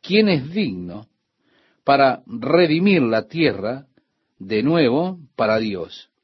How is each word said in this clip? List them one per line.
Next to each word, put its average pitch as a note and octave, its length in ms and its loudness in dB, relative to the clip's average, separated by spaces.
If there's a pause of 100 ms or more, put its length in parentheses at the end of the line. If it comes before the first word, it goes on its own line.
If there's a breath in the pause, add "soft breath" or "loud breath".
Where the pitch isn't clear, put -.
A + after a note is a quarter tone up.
¿Quién G#3 280 2
es D3 220 -2
digno G#2 560 -8 (760)
para C3+ 440 2
redimir D#3+ 720 2
la A2+ 260 0
tierra C3 600 -4 (520)
de G#2+ 220 -4
nuevo D#3+ 580 0 (160)
para A2 220 0
Dios? G2 520 -8 (140)